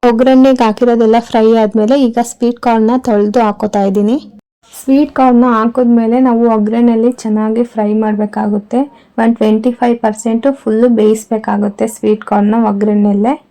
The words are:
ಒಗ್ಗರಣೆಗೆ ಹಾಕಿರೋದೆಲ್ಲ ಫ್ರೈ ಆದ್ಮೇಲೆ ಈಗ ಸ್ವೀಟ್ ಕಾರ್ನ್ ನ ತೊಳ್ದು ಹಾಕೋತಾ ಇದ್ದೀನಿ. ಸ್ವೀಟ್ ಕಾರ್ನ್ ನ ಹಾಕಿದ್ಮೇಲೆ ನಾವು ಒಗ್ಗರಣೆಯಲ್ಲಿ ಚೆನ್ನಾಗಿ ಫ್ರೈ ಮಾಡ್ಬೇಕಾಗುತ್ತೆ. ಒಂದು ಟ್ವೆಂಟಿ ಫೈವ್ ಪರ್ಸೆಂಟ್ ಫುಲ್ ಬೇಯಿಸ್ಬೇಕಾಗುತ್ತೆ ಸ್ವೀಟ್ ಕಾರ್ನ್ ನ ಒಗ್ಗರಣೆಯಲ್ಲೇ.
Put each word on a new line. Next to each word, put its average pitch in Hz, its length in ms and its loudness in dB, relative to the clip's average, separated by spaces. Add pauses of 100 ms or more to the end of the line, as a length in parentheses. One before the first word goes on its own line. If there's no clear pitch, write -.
(120)
ಒಗ್ಗರಣೆಗೆ 262 520 4
ಹಾಕಿರೋದೆಲ್ಲ 226 560 2
ಫ್ರೈ 220 320 0
ಆದ್ಮೇಲೆ 226 500 0
ಈಗ 233 200 0
ಸ್ವೀಟ್ 240 380 -4
ಕಾರ್ನ್ 226 260 0
ನ 220 120 2
ತೊಳ್ದು 214 420 0
ಹಾಕೋತಾ 208 420 -2
ಇದ್ದೀನಿ. 208 480 -2 (540)
ಸ್ವೀಟ್ 285 280 0
ಕಾರ್ನ್ 254 280 4
ನ 247 40 4
ಹಾಕಿದ್ಮೇಲೆ 233 760 0
ನಾವು 233 300 2
ಒಗ್ಗರಣೆಯಲ್ಲಿ 226 600 0
ಚೆನ್ನಾಗಿ 220 520 -2
ಫ್ರೈ 214 300 -4
ಮಾಡ್ಬೇಕಾಗುತ್ತೆ. 214 840 -2 (400)
ಒಂದು 233 160 2
ಟ್ವೆಂಟಿ 220 360 0
ಫೈವ್ 240 280 -2
ಪರ್ಸೆಂಟ್ 226 540 -4
ಫುಲ್ 233 360 0
ಬೇಯಿಸ್ಬೇಕಾಗುತ್ತೆ 214 1000 -2
ಸ್ವೀಟ್ 214 380 -4
ಕಾರ್ನ್ 208 260 0
ನ 220 40 0 (140)
ಒಗ್ಗರಣೆಯಲ್ಲೇ. 208 840 0